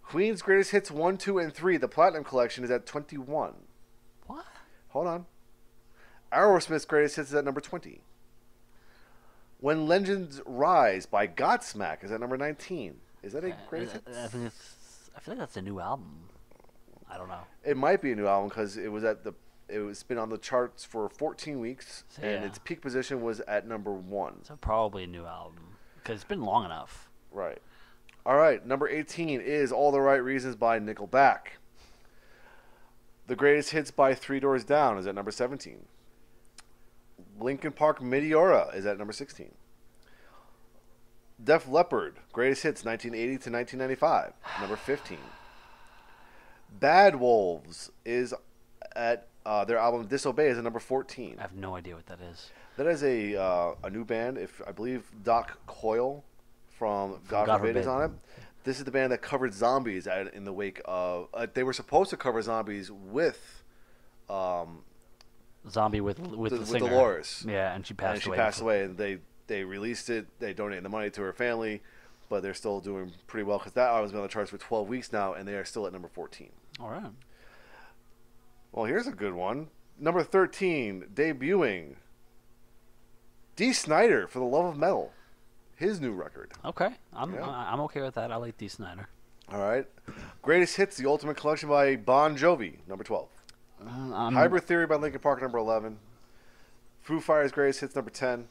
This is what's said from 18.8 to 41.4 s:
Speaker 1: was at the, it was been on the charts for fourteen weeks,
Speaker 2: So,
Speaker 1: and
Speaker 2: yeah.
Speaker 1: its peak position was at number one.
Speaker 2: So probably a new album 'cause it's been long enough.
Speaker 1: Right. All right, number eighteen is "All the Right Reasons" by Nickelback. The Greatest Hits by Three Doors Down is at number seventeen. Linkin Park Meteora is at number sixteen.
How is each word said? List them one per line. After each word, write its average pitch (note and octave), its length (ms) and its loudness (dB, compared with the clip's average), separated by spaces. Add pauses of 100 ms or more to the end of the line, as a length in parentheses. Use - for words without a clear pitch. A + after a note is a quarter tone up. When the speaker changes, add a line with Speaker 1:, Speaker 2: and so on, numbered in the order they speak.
Speaker 1:
was G#2+ 120 -6
at A2 220 0
the, G2+ 80 -8 (340)
it G#2 120 -8
was G#2 240 -10
been B2 160 -6
on A2 100 -4
the A2 80 -6
charts B2 480 -2
for G#2+ 240 -4
fourteen D3+ 500 -8
weeks, A#2+ 480 -10
Speaker 2:
So, - 140 -18
Speaker 1:
and G#2 220 -4
Speaker 2:
yeah. G2+ 40 -6
Speaker 1:
its F#2+ 120 -12
peak - 220 -10
position B2+ 400 -4
was A2+ 200 -4
at G#2 260 -2
number G#2 240 -6
one. F#2 540 -6
Speaker 2:
So G2+ 100 -18
probably G#2+ 480 0
a F2+ 40 -10
new F2 180 -12
album E2+ 500 -16 (300)
'cause A2+ 100 -6
it's G2+ 80 -14
been G3 200 -6
long G#2+ 220 2
enough. D#2+ 440 -12 (220)
Speaker 1:
Right. F2 300 -6 (640)
All C3 120 6
right, D3 280 6
number C3+ 220 -2
eighteen D3+ 540 -4
is C#3 320 0
"All C#3 180 4
the C#3 100 4
Right C3+ 220 6
Reasons" B2+ 320 -2
by A#2 240 4
Nickelback. G#2+ 800 2 (1700)
The B2 80 -2
Greatest C#3+ 360 4
Hits D3+ 200 -2
by C3+ 240 6
Three C#3 240 -6
Doors C3 240 2
Down C3 340 4
is F#2 100 -6
at G2 80 -4
number G2+ 160 -6
seventeen. A#2+ 560 -6 (1500)
Linkin C3+ 320 -4
Park D3+ 300 2
Meteora D3+ 760 6
is G2 100 -6
at G2+ 120 0
number G#2 160 -8
sixteen. - 420 -14 (1900)